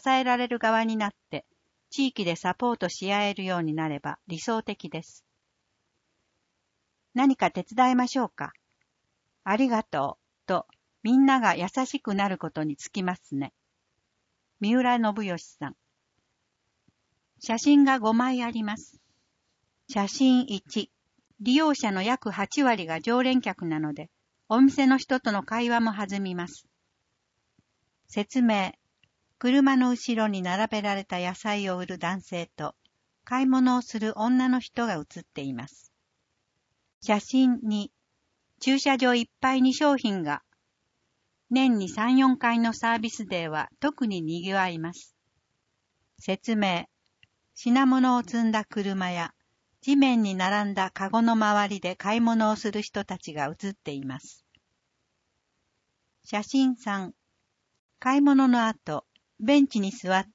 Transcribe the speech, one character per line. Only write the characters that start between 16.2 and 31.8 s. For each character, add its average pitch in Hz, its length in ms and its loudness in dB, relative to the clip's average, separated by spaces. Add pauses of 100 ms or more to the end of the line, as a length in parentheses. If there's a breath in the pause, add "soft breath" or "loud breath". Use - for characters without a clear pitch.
写 226 200 -6
真 285 260 6
が 269 160 2
五 220 140 2
枚 247 280 0
あ 240 80 -6
り 226 140 -6
ま 214 120 -6
す。 - 240 -20 (880)
写 202 200 -2
真 254 400 4
一。 - 420 -6 (520)
利 254 140 2
用 302 180 4
者 220 160 -2
の 190 120 -2
約 233 280 -2
八 202 320 -4
割 220 240 2
が 160 140 -6
常 240 240 0
連 254 160 2
客 185 260 -8
な 156 140 -2
の 151 120 -4
で、 151 180 -14 (380)
お 233 120 4
店 269 260 6
の 262 100 4
人 262 220 -2
と 226 140 -4
の 196 100 -4
会 240 280 -4
話 233 100 2
も 226 120 0
弾 196 280 -6
み 185 160 -6
ま 175 100 -8
す。 - 220 -20 (1400)
説 247 360 -2
明。 208 320 0 (640)
車 269 360 4
の 254 140 4
後 240 240 -2
ろ 220 140 0
に 190 120 -4
並 185 280 -2
べ 214 140 -4
ら 202 120 -2
れ 196 100 -6
た 180 140 -8
野 180 160 -4
菜 208 340 -4
を 180 100 -4
売 180 80 -8